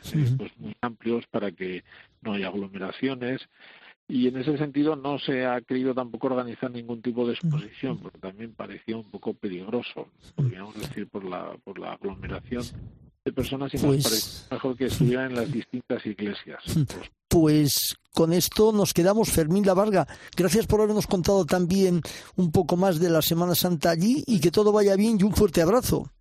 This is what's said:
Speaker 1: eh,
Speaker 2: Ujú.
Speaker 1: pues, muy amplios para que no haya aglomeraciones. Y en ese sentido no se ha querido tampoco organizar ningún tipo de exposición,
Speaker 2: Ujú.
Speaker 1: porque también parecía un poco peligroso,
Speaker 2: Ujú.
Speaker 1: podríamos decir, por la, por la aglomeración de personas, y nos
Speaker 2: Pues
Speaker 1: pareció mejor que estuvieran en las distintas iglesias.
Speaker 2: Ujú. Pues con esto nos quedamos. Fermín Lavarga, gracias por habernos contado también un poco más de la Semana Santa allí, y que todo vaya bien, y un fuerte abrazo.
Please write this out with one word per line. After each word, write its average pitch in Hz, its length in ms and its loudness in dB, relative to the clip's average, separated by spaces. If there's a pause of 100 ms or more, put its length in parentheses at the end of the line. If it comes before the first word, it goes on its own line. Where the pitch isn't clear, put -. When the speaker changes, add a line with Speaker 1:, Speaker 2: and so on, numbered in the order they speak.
(140)
Speaker 1:
eh, 151 100 2
Speaker 2:
Ujú. 123 140 2
Speaker 1:
pues, - 200 -10
muy 107 220 -12
amplios 113 460 -4
para 101 260 -4
que 92 320 -10 (380)
no 110 100 -6
haya 98 160 -4
aglomeraciones. 120 920 -6 (640)
Y 123 200 2
en 127 100 -2
ese 143 180 0
sentido 147 400 0
no 139 220 -4
se 131 280 -2
ha 123 140 -2
querido 131 340 -2
tampoco 123 340 -4
organizar 123 420 -4
ningún 117 320 -10
tipo 120 240 -2
de 117 80 -2
exposición, 143 580 -4
Speaker 2:
Ujú. - 120 -8
Speaker 1:
porque - 140 -18
también 107 360 -14
parecía 101 420 -10
un 110 140 -14
poco 104 240 -8
peligroso, 104 680 -6
Speaker 2:
Ujú. - 360 -18
Speaker 1:
podríamos 107 440 -2
decir, 107 260 -10
por 101 180 -10
la, 87 280 -8 (120)
por 92 140 -14
la 90 140 -10
aglomeración 98 720 -8 (640)
de 135 60 -2
personas, 135 420 -4
y - 20 -4
nos 143 100 0
Speaker 2:
Pues 139 180 4
Speaker 1:
pareció 113 260 -2 (200)
mejor 127 260 -4
que 131 100 -2
estuvieran 123 440 2
en 123 60 -6
las 120 160 -2
distintas 123 540 -6
iglesias. - 580 -8 (120)
Speaker 2:
Ujú. 147 100 2 (420)
Pues 151 680 2 (180)
con 165 220 2
esto 214 380 4
nos 202 200 2
quedamos. 196 380 4
Fermín 165 340 2
Lavarga, 190 420 4 (300)
gracias 226 300 2
por 214 160 4
habernos 214 240 2
contado 190 400 2
también 180 560 2 (340)
un 180 160 2
poco 180 240 2
más 180 240 2
de 180 80 2
la 160 140 4
Semana 170 320 2
Santa 175 360 0
allí, 208 360 2
y 214 140 2
que 165 100 4
todo 208 220 4
vaya 196 240 6
bien, 220 220 4
y 175 40 4
un 208 100 4
fuerte 175 300 4
abrazo. 160 480 2 (100)